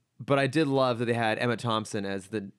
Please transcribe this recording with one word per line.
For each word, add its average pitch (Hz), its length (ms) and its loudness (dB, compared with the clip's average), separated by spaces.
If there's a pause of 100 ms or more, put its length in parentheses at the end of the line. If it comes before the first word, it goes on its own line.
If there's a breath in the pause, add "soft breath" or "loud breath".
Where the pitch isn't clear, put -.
(240)
but 139 160 2
I 139 80 2
did 147 200 2
love 131 320 2
that 120 60 0
they 117 80 2
had 113 260 0
Emma 120 180 0
Thompson 110 480 -2
as 98 220 -6
the, 101 320 -8